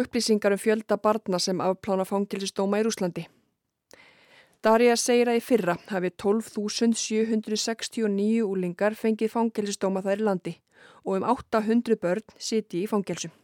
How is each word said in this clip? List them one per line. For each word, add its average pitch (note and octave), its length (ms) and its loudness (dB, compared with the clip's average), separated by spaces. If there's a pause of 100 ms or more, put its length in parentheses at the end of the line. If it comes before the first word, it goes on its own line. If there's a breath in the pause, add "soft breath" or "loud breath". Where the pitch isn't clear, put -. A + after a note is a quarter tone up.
upplýsingar A3 560 2
um - 20 -8
fjölda G#3+ 400 0
barna G#3+ 400 0
sem F3+ 240 -2
afplána F#3+ 460 -2
fangelsisdóma G3+ 720 -2
í A3 60 0
Rússlandi. F3+ 360 -4 (1400 soft breath)
Daría A#3 320 6
segir A#3+ 320 2
að A#3 80 2
í A#3 80 -2
fyrra F#3 300 2 (160)
hafi F#3 260 -2
tólf G#3+ 380 0
þúsund A3 420 0
sjö A3 300 -2
hundruð G#3+ 340 -2
sextíu A3+ 460 -4
og G3+ 80 0
níu G#3+ 320 2
unglingar G3 500 -2
fengið A3 380 0
fangelsisdóma G3+ 640 -2
þar G3+ 220 -2
í - 20 0
landi F3+ 300 -2 (500 soft breath)
og F#3+ 140 -2
um G3 100 -2
átta A#3 320 0
hundruð A3 400 2
börn F#3 320 -4
sitji G#3 480 -4
í G#3 80 -4
fangelsum. F3+ 400 -4 (140)